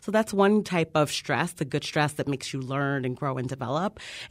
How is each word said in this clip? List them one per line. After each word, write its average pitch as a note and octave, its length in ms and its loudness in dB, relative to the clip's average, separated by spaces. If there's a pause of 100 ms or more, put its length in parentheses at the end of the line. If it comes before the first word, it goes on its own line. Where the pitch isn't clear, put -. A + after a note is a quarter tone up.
So G3+ 100 -6
that's A3 200 2
one G3+ 300 6
type E3 320 0
of D3+ 160 4
stress, D3 400 -2
the - 140 -4
good C#3+ 180 -4
stress D3 300 0
that C3+ 160 -4
makes C#3 240 -4
you C3+ 80 -4
learn C3+ 440 -2
and B2+ 120 -2
grow C3 220 -2
and B2 100 -2
develop. C#3 500 -2 (320)